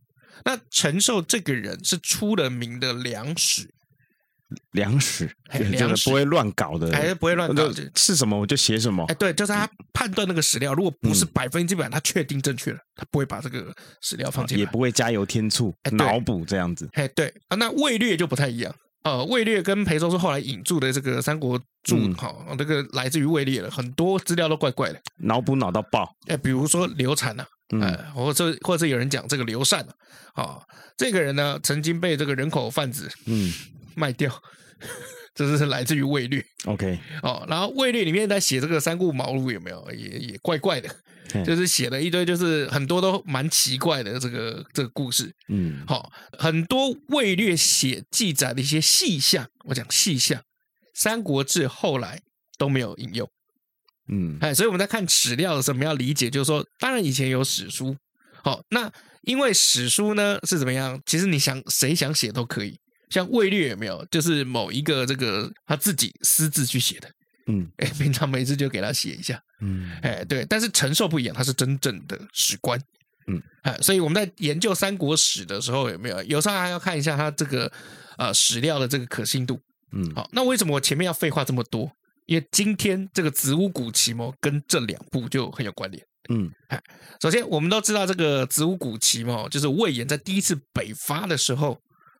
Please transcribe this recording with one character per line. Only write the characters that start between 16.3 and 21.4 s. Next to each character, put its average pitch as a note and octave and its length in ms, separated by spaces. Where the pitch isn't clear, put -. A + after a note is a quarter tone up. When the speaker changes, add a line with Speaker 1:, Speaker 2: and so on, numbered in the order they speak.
Speaker 2:
这 G2 120
样 F2 180
子。 - 180
Speaker 1:
哎， C#3 160
对。 D3+ 180
啊， F#3 80
那 A3+ 160
魏 C#4 260
略 G#3+ 180
就 E3+ 100
不 C3 100
太 C#3 120
一 A#2 100
样。 - 140
呃， C3+ 220
魏 A3+ 200
略 G#3+ 160
跟 G3 240
裴 D#3+ 140
松 E3+ 120
是 F3+ 60
后 E3+ 140
来 C#3+ 80
引 B2 240
注 F3 160
的 C3 140
这 C3+ 80
个 B2+ 220
《三 D3+ 160
国 B2 200